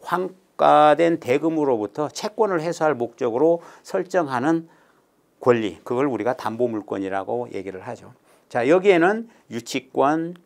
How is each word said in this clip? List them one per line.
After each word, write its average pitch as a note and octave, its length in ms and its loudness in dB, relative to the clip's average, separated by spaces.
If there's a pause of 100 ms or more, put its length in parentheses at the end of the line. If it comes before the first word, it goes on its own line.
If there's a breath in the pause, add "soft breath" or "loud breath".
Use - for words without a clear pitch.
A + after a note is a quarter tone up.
환가된 D3+ 1160 2
대금으로부터 C#3+ 880 -2
채권을 G3 520 -2
해소할 D#3+ 320 0
목적으로 B2+ 680 0 (220 loud breath)
설정하는 E3 840 -2 (720 soft breath)
권리, A2 440 0
그걸 B2+ 240 -2
우리가 A#2 300 -2
담보물권이라고 A2 1160 -6
얘기를 F#2+ 340 -10
하죠. A2 260 -16 (360 soft breath)
자, B2 180 -2
여기에는 F#3 640 4 (220 soft breath)
유치권, C#3 840 -4 (100)